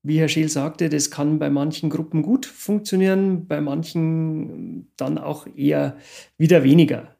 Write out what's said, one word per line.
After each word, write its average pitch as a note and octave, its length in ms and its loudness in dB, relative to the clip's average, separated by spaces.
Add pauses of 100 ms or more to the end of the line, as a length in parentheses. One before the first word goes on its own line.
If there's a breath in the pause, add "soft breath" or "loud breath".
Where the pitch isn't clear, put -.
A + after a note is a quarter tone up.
wie D#3 160 0
Herr D#3 80 2
Scheel D#3 200 0
sagte, D3+ 400 -2
das D3 220 -2
kann D3+ 300 0
bei D3 100 -2
manchen D3 400 -2
Gruppen D#3+ 320 -2
gut A#3 240 0
funktionieren, F#3+ 1000 0
bei D3 120 -2
manchen D#3 1300 -4 (100)
dann C3+ 220 -4
auch D3+ 380 -10
eher C#3+ 400 0 (420 loud breath)
wieder D#3+ 240 6
weniger, D3 580 4